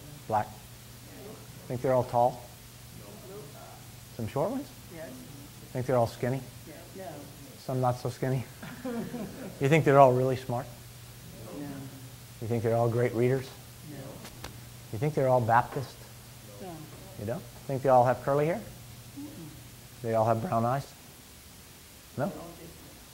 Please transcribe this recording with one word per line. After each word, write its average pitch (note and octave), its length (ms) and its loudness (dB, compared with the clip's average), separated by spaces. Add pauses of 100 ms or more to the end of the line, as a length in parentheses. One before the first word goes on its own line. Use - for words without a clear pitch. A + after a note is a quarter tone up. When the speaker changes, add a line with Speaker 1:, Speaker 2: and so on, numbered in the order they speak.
(280)
Speaker 1:
Black? G#3+ 200 2 (1160)
Think B2+ 160 -4
they're C3 120 4
all B2 100 6
tall? B2 380 4 (840)
Speaker 2:
Nope. G#4 160 -12 (720)
Speaker 1:
Some A2 120 -2
short D#3+ 220 0
ones? C#4 160 -4 (280)
Speaker 2:
Yes. D#3+ 160 -10 (640)
Speaker 1:
Think B2+ 140 -2
they're C3 100 4
all A#2 100 6
skinny? B2+ 340 -2 (260)
Speaker 2:
Yes. D#3+ 100 -14 (200)
No. F#3+ 80 -12 (640)
Speaker 1:
Some C3 140 0
not B2 180 4
so B2 100 -4
skinny? B2+ 360 0 (400)
Speaker 2:
<laughs> B3 100 -4 (680)
Speaker 1:
You C#3 80 4
think D3 160 8
they're C#3 140 10
all C3 140 12
really B2+ 240 4
smart? B2 300 -2 (920)
Speaker 2:
No. C#3+ 80 -8 (760)
Speaker 1:
You A#2 60 -6
think A2+ 160 2
they're A2+ 140 4
all A#2 120 6
great A#2+ 240 4
readers? B2 360 4 (420)
Speaker 2:
No. - 60 -12 (960)
Speaker 1:
You A2 80 -4
think D3+ 140 0
they're C3+ 140 4
all B2+ 120 8
Baptist? A#2 560 4 (640)
Speaker 2:
No. F#3 80 -10 (480)
Speaker 1:
You G2+ 80 -6
don't? C3 160 -4 (240)
Think C3+ 160 0
they C#3 60 4
all B2+ 160 12
have C3 180 4
curly D3 240 4
hair? G3 140 0 (580)
Speaker 2:
Mm-mm. C#4+ 80 -8 (760)
Speaker 1:
They A2+ 120 0
all A2 120 6
have A2+ 160 4
brown A#2 220 2
eyes? C3 220 0 (1300)
No? G#3 100 -2
Speaker 2:
They're E3+ 180 -8
all E3+ 80 -12
different. - 260 -16 (360)